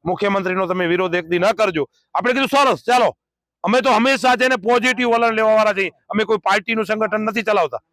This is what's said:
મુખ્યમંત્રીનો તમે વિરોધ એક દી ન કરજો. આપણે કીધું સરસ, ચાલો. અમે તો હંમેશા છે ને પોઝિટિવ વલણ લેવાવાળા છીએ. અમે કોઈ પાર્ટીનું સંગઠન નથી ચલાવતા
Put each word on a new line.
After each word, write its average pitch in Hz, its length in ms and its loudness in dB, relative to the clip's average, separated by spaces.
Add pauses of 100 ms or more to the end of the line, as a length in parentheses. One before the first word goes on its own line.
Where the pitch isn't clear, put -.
મુખ્યમંત્રીનો 185 600 -2
તમે 180 200 -2
વિરોધ 175 280 -2
એક 175 140 -4
દી 175 100 -2
ન 190 140 2
કરજો. 185 320 -2 (300)
આપણે 190 180 0
કીધું 262 160 -2
સરસ, 269 360 2
ચાલો. 233 260 2 (540)
અમે 233 160 2
તો 254 120 2
હંમેશા 247 440 2
છે 254 120 0
ને 254 80 2
પોઝિટિવ 240 540 0
વલણ 233 240 2
લેવાવાળા 220 400 2
છીએ. 190 160 -2 (180)
અમે 208 160 -2
કોઈ 214 140 0
પાર્ટીનું 208 480 -2
સંગઠન 214 340 -2
નથી 220 220 -4
ચલાવતા 175 400 0 (100)